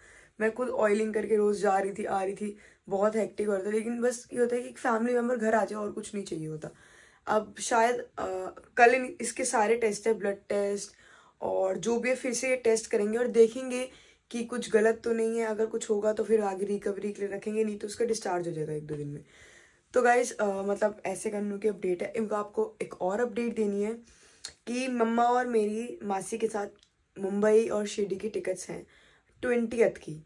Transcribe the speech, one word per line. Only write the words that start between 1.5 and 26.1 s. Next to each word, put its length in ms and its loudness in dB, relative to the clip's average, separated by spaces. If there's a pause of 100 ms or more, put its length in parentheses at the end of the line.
जा 180 4
रही 120 -2
थी, 140 -6
आ 180 -2
रही 120 -4
थी, 220 -6 (320)
बहुत 260 2
hectic 320 -2
हो 60 2
रहा 120 0
था, 40 -4
लेकिन 320 -2
बस 320 -2
ये 60 -2
होता 160 2
है 60 -2
कि 80 -10
एक 80 -18
family 360 0
member 240 0
घर 180 2
आ 100 4
जाए 140 -6
और 120 -6
कुछ 220 -10
नहीं 100 -6
चाहिए 240 -8
होता। 220 -10 (580)
अब 320 0
शायद, 360 4
अ, 600 -6 (220)
कल 180 10
इन-, 260 -4
इसके 240 -4
सारे 300 4
test 320 0
है, 60 6
blood 220 -2
test 560 -4 (500)
और 360 0
जो 220 0
भी 100 0
है, 60 2
फिर 180 -4
से 160 -2
ये 60 2
test 360 2
करेंगे 260 0
और 100 0
देखेंगे 600 2 (420)
कि 120 -4
कुछ 280 -6
गलत 320 4
तो 100 0
नहीं 260 0
है। 60 -2
अगर 200 -2
कुछ 240 -4
होगा 240 2
तो 100 -2
फिर 180 4
आगे 240 -2
recovery 460 -2
के 140 -6
लिए 100 -6
रखेंगे, 280 -2
नहीं 140 -4
तो 100 -8
उसका 180 -4
discharge 420 -2
हो 60 -4
जाएगा 200 -6
एक 140 -8
दो 80 -8
दिन 120 -8
में। 160 -10 (680)
तो 80 4
guys, 360 4
अ, 80 0
मतलब, 600 -2
ऐसे 240 -6
कन्नू 280 -4
की 100 -2
update 360 -2
है। 120 -6
इनको 200 -2
आपको 460 -4
एक 200 -10
और 180 0
update 360 -2
देनी 280 0
है 100 -2 (760)
कि 200 -2
मम्मा 360 2
और 240 4
मेरी 560 0
मासी 340 -4